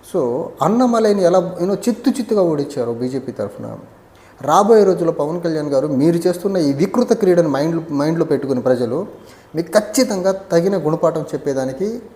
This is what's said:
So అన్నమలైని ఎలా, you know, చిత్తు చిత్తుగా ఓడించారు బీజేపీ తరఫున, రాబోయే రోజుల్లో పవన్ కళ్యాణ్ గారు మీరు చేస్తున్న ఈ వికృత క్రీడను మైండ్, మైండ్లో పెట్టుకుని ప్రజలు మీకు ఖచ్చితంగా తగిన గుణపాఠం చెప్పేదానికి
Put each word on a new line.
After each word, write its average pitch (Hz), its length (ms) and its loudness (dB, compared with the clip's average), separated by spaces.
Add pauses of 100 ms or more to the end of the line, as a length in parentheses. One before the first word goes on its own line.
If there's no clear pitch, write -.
(120)
So 180 80 0 (480)
అన్నమలైని 220 600 2
ఎలా, 185 120 4 (180)
you 180 80 0
know, 196 100 -2 (100)
చిత్తు 247 280 -2
చిత్తుగా 214 360 0
ఓడించారు 139 500 -4
బీజేపీ 127 400 -6
తరఫున, 104 240 -10 (760)
రాబోయే 202 480 4
రోజుల్లో 170 320 0
పవన్ 156 240 -2
కళ్యాణ్ 156 300 -2
గారు 135 120 2 (140)
మీరు 170 260 4
చేస్తున్న 180 300 -2 (120)
ఈ 139 120 2
వికృత 170 400 2
క్రీడను 175 360 6
మైండ్, 165 220 0 (220)
మైండ్లో 165 320 0
పెట్టుకుని 131 380 -2
ప్రజలు 123 280 0 (580)
మీకు 170 200 -6
ఖచ్చితంగా 208 540 0 (220)
తగిన 175 240 2 (100)
గుణపాఠం 160 380 0 (100)
చెప్పేదానికి 135 540 -4 (280)